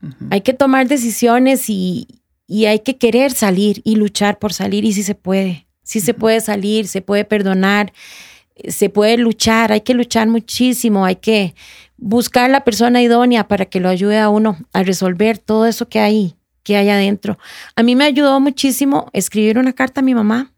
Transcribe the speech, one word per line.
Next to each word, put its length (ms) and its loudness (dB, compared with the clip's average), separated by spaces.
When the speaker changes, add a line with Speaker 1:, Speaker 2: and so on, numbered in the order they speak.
Speaker 1:
Ujú. 280 -14
Speaker 2:
Hay 120 -2
que 120 0
tomar 340 2
decisiones 840 0
y, 380 -4
y 180 0
hay 140 2
que 180 -6
querer 340 2
salir 520 0
y 120 0
luchar 440 0
por 140 -6
salir. 320 -4
Y 80 0
sí 100 -4
se 120 -6
puede, 520 -4
sí 160 -6
se 120 -2
Speaker 1:
Ujú. 100 -6
Speaker 2:
puede 200 2
salir, 460 -4
se 140 -8
puede 240 -2
perdonar, 680 0
se 220 -2
puede 280 2
luchar, 540 0
hay 100 0
que 120 -2
luchar 340 0
muchísimo, 800 0
hay 120 -2
que 360 -2
buscar 520 0
la 140 2
persona 380 2
idónea 460 2
para 180 -2
que 140 -4
lo 100 0
ayude 300 0
a 100 2
uno 280 0
a 100 0
resolver 540 0
todo 280 0
eso 220 -2
que 120 -2
hay, 360 0
que 140 0
hay 120 2
adentro. 480 -2
A 80 0
mí 120 2
me 100 2
ayudó 340 2
muchísimo 760 0
escribir 440 0
una 160 0
carta 280 -4
a 20 0
mi 120 2
mamá. 420 -2